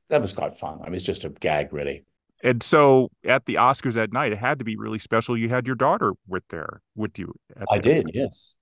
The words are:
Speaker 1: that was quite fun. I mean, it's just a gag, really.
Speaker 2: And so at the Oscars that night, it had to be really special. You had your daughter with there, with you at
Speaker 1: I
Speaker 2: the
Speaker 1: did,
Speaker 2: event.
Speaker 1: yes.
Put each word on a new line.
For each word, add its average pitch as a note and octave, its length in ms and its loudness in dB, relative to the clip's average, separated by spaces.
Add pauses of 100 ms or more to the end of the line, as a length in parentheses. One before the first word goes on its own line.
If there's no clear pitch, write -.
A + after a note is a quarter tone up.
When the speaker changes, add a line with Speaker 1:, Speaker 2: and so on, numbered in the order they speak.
Speaker 1:
that D3 120 2
was G2 120 -4
quite - 240 -6
fun. D2+ 240 -10
I - 40 -14
mean, F2 100 -8
it's F#2 100 -6
just - 200 -4
a D#2 40 -6
gag, D2 440 -2
really. C#2+ 300 -6 (400)
Speaker 2:
And A#2+ 180 2
so C3+ 480 6 (140)
at B2+ 220 2
the G#2 100 -4
Oscars B2 380 2
that A2 180 -2
night, B2 220 -2
it G#2 40 -6
had C3 220 -2
to A#2 60 -8
be A2 100 -6
really A2 240 -8
special. A2+ 380 0
You A2+ 120 -2
had B2 180 -2
your C3 80 -2
daughter B2+ 380 0 (140)
with F#2 220 -6
there, - 320 -10 (140)
with G#2+ 220 -6
you - 160 -10 (220)
at G2+ 140 -10
Speaker 1:
I G#2 80 4
Speaker 2:
the - 60 -2
Speaker 1:
did, D#3 140 6 (120)
Speaker 2:
event. F#2+ 60 -12
Speaker 1:
yes. - 460 -6